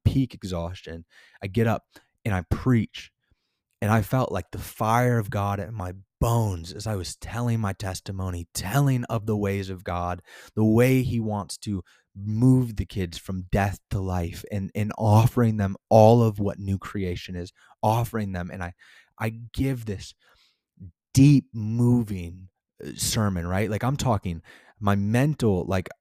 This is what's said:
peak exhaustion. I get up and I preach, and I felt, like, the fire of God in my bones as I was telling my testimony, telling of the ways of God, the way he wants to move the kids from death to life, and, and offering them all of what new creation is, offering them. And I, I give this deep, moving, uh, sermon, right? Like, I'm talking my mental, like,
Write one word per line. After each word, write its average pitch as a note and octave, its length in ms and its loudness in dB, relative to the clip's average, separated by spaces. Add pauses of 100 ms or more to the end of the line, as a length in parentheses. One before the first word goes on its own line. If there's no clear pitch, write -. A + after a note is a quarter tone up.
peak C3+ 280 0
exhaustion. E2+ 720 -8 (380)
I G2 60 -6
get A2 180 0
up A2 200 -2 (380)
and A2 80 -2
I F#2 180 0
preach, - 600 0 (720)
and G#2 80 2
I A2 120 4
felt, C3 280 -2
like, F#2 220 -8
the F#2+ 60 -10
fire A#2+ 600 0
of G#2 100 -2
God G2+ 300 -4
in G2+ 160 -10
my F#2 200 -8 (260)
bones G#2 540 0
as G2+ 120 -10
I G#2+ 100 -4
was F2+ 200 -8
telling A#2 440 -4
my G2 120 -2
testimony, F#2+ 800 -8
telling B2+ 520 0
of A2+ 200 -6
the G#2+ 140 -2
ways G2+ 320 -2
of F#2 140 -12
God, F2+ 360 -4 (340)
the A2 100 2
way B2 380 4
he B2 160 -2
wants G#2 400 -6
to G2+ 240 -6 (320)
move A2+ 640 2
the G#2 80 -4
kids F2+ 320 -6
from F#2 340 -8
death G2 280 0 (120)
to G#2 100 -2
life, F2+ 520 -4
and, G2 220 -4
and G#2+ 240 -2
offering A2+ 580 4
them G2 200 -2 (120)
all A2+ 340 10
of G#2+ 160 2
what G2+ 200 -2
new G2 180 -2
creation F#2 600 -6
is, F2+ 160 -10 (300)
offering A2 500 0
them. F2+ 200 -6
And F#2+ 100 -10
I, F2 120 -8 (440)
I A2 140 -4 (220)
give C3 320 -4
this G2 260 -8 (1040)
deep, C#3 400 8
moving, G#2+ 920 0 (360)
uh, D2 120 -12
sermon, G2 500 -2
right? F#2+ 240 -2
Like, G#2 120 -4
I'm C3 140 -2
talking F#2+ 460 -2 (400)
my G2+ 120 4
mental, A2 720 2
like, F#2+ 240 -2 (100)